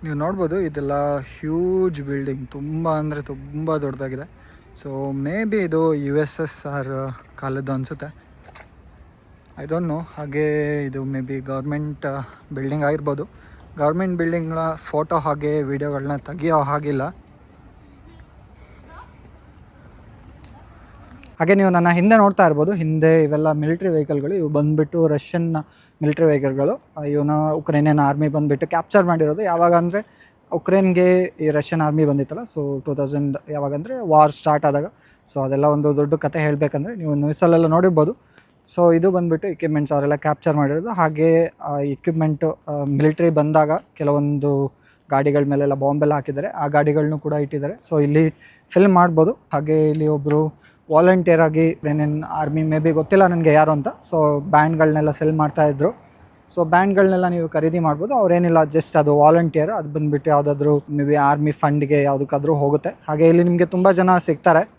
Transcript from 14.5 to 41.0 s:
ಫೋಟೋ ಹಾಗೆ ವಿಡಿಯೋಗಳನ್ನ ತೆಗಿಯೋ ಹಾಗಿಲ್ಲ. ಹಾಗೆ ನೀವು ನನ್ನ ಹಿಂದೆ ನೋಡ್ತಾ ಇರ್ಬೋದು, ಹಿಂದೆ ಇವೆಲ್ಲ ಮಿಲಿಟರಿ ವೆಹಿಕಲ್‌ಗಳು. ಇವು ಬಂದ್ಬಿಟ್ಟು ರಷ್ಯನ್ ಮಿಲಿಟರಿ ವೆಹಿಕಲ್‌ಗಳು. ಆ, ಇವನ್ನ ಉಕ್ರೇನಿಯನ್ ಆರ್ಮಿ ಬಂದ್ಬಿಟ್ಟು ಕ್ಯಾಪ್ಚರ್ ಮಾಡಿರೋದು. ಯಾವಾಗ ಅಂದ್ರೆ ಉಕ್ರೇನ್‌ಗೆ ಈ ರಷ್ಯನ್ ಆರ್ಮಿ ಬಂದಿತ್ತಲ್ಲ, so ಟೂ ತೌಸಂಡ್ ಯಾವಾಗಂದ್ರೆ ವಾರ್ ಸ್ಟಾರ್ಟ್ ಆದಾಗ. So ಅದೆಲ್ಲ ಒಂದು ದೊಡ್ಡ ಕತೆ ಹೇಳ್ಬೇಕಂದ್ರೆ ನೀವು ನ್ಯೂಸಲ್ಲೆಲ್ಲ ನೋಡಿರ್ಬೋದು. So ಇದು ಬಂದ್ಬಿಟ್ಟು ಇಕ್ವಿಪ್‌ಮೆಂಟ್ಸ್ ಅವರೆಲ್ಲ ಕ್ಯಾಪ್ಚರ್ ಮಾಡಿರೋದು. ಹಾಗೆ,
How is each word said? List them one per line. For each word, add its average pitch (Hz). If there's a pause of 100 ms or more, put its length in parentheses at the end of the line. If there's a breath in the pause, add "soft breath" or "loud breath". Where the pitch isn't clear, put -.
ಫೋಟೋ 151
ಹಾಗೆ 147
ವಿಡಿಯೋಗಳನ್ನ 139
ತೆಗಿಯೋ 147
ಹಾಗಿಲ್ಲ. 143 (4000)
ಹಾಗೆ 170
ನೀವು 196
ನನ್ನ 175
ಹಿಂದೆ 180
ನೋಡ್ತಾ 202
ಇರ್ಬೋದು, 156
ಹಿಂದೆ 160
ಇವೆಲ್ಲ 151
ಮಿಲಿಟರಿ 160
ವೆಹಿಕಲ್‌ಗಳು. 151
ಇವು 170
ಬಂದ್ಬಿಟ್ಟು 151
ರಷ್ಯನ್ 165 (460 soft breath)
ಮಿಲಿಟರಿ 151
ವೆಹಿಕಲ್‌ಗಳು. 139 (140)
ಆ, 151
ಇವನ್ನ 147 (200)
ಉಕ್ರೇನಿಯನ್ 151
ಆರ್ಮಿ 143
ಬಂದ್ಬಿಟ್ಟು 147
ಕ್ಯಾಪ್ಚರ್ 170
ಮಾಡಿರೋದು. 165
ಯಾವಾಗ 170
ಅಂದ್ರೆ 170 (540 soft breath)
ಉಕ್ರೇನ್‌ಗೆ 180 (180)
ಈ 151
ರಷ್ಯನ್ 151
ಆರ್ಮಿ 151
ಬಂದಿತ್ತಲ್ಲ, 143 (160)
so 139
ಟೂ 143
ತೌಸಂಡ್ 143 (120)
ಯಾವಾಗಂದ್ರೆ 151
ವಾರ್ 151
ಸ್ಟಾರ್ಟ್ 151
ಆದಾಗ. 143 (440 soft breath)
So 135
ಅದೆಲ್ಲ 139
ಒಂದು 147
ದೊಡ್ಡ 147
ಕತೆ 151
ಹೇಳ್ಬೇಕಂದ್ರೆ 151
ನೀವು 156
ನ್ಯೂಸಲ್ಲೆಲ್ಲ 165
ನೋಡಿರ್ಬೋದು. 165 (400 soft breath)
So 170
ಇದು 170
ಬಂದ್ಬಿಟ್ಟು 175
ಇಕ್ವಿಪ್‌ಮೆಂಟ್ಸ್ 151
ಅವರೆಲ್ಲ 143
ಕ್ಯಾಪ್ಚರ್ 151
ಮಾಡಿರೋದು. 151
ಹಾಗೆ, 165